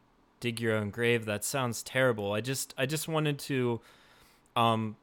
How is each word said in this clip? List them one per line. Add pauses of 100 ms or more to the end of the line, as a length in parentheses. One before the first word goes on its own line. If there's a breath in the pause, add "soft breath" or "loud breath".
(400)
dig
your
own
grave.
That
sounds
terrible.
I
just,
I
just
wanted
to, (760 soft breath)
um,